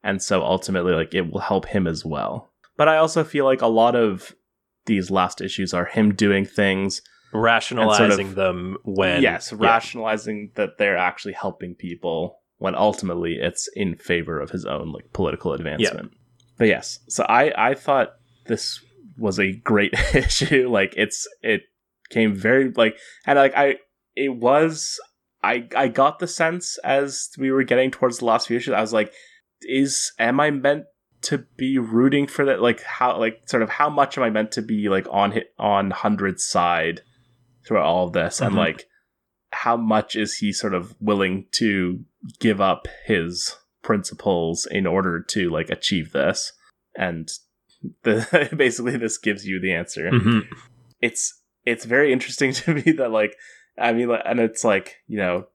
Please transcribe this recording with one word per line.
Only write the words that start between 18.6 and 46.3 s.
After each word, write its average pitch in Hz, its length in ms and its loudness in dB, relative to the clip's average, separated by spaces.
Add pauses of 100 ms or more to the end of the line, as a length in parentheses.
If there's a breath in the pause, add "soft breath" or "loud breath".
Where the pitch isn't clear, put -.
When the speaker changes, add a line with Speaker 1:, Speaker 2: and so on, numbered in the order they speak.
Speaker 1:
was 104 220 -2
a 95 120 2
great 104 400 2
<laughs> - 220 0
issue. 131 560 2
Like, 98 260 2
it's, - 300 -2 (160)
it 110 200 0 (480)
came 110 240 2
very, 120 360 2
like, 110 260 2 (300 loud breath)
and, 139 120 4
like, 139 180 6
I, 139 220 2 (360)
it 131 220 -2
was, 151 640 2 (440)
I, 120 240 0 (100)
I 131 120 2
got 135 320 2
the 170 80 -4
sense 170 560 -4
as 139 520 -2
we 135 140 -2
were 135 140 2
getting 131 260 4
towards 123 280 -2
the 127 80 -6
last 117 200 2
few 117 100 -2
issues, 127 160 -4
I 104 80 2
was 110 120 -2
like, 107 200 0 (500 loud breath)
is, 135 580 -2
am 123 180 2
I 151 140 2
meant 143 320 0 (380)
to 143 160 -2 (180)
be 131 220 -2
rooting 131 500 2
for - 160 -2
that? 131 180 2
Like, 117 220 2
how, 123 340 -2
like, 113 280 -2
sort 117 180 0
of 107 40 -2
how 151 220 0
much 143 260 0
am 135 80 0
I 113 60 2
meant 107 220 0
to 113 100 -6
be, 107 260 -2
like, 95 220 0
on 101 220 2
hi-, 110 120 -2 (140)
on 98 320 2
Hundred's 98 560 -2
side 85 560 0 (640)
throughout 98 180 2
all 87 220 2
of 85 60 -10
this? 85 280 -2
And, 117 100 0
Speaker 2:
Mm-hmm. 95 80 0
Speaker 1:
like, 82 280 -2 (640)
how 117 260 0
much 110 400 0
is 107 220 -2
he 101 140 -2
sort 98 220 -4
of 90 260 -6
willing 98 520 0
to 98 480 0 (400)
give 104 200 2
up 95 280 0 (160)
his 87 520 -2 (260)
principles 90 840 -2
in 95 160 -2
order 90 380 0
to, 90 260 -4
like, 80 220 -4
achieve 85 400 -4
this? - 420 -2 (440 soft breath)